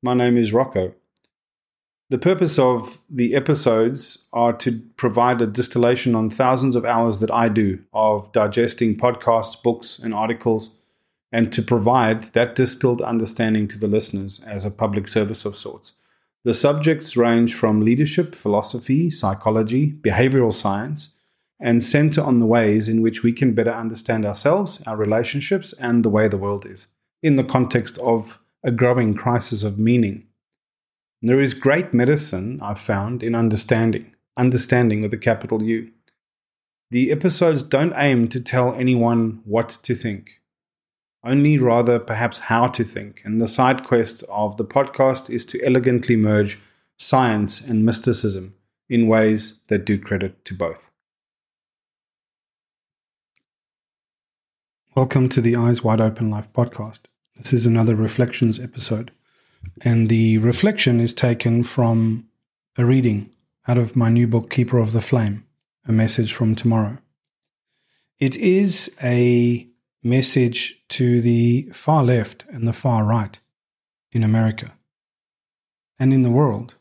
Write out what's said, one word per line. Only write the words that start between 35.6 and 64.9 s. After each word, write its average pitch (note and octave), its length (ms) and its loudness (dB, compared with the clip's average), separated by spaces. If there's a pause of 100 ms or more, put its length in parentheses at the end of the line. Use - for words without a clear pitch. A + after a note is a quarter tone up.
U. A2+ 300 -4 (960)
The B2+ 220 2
episodes D#3+ 500 0
don't D3+ 320 0
aim C3 340 2
to B2 120 -6
tell B2 340 -2
anyone A#2 680 0
what A2 240 -2 (160)
to B2+ 100 -4
think, - 460 -10 (840)
only C#3+ 360 2
rather A#2+ 420 2
perhaps A#2 380 -6
how A#2+ 300 0
to B2 140 -4
think, G#2 420 -10
and G#2+ 160 -2
the A#2 60 0
side B2+ 380 0
quest A#2 440 -2
of G#2 280 -4
the A2 80 -6
podcast C3+ 640 -2
is A#2+ 160 -6
to - 160 -8
elegantly B2 540 2
merge G#2 420 2 (400)
science A2+ 640 0
and A2 260 0
mysticism G2+ 680 -4 (340)
in A#2 180 2
ways A2 600 0
that G2+ 160 0
do G#2 120 0
credit F#2+ 500 -6
to G2 80 -12
both. E2+ 360 -8 (4000)
Welcome C3 320 2
to B2+ 120 0
the A#2 140 2
Eyes A#2 300 2
Wide A2 160 2
Open A2 300 0
Life G#2 220 -8
podcast. A2 500 -4 (360)
This - 140 -2
is A#2+ 140 2
another A2+ 280 4
Reflections A2 640 0
episode, A#2+ 540 -8 (720)
and A2+ 260 2
the A2+ 300 4
reflection B2 600 2
is A#2 120 0
taken A#2+ 520 0
from A2+ 600 0 (520)
a A#2+ 80 2
reading A#2+ 440 2 (380)
out B2 80 2
of A#2 180 0
my A#2 140 2
new A#2+ 180 4
book, A2+ 220 0
Keeper B2 300 0
of A2 140 0